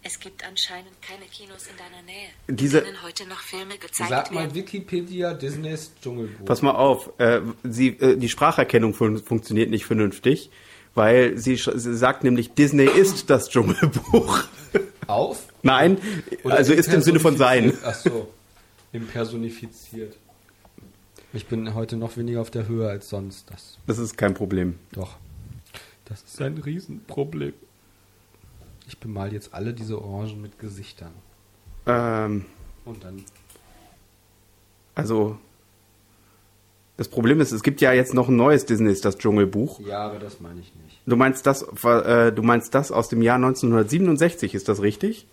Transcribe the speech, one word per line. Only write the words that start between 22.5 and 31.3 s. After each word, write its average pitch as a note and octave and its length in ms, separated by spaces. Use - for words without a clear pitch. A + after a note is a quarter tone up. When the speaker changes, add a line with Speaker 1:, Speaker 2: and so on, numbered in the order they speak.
Speaker 3:
der A2 160
Höhe A2+ 220
als G2+ 200
sonst. G2 400
Das - 280
Speaker 2:
Das A2 100
ist A2+ 200
kein G2+ 160
Problem. F2+ 440
Speaker 3:
Doch. - 240
Das - 180
ist - 180
ein D3 160
Riesenproblem. D3 960
Ich C3 100
bemal G2+ 360
jetzt - 200
alle A2 200
diese A2 280
Orangen G#2 400
mit G#2 180
Gesichtern. G2 540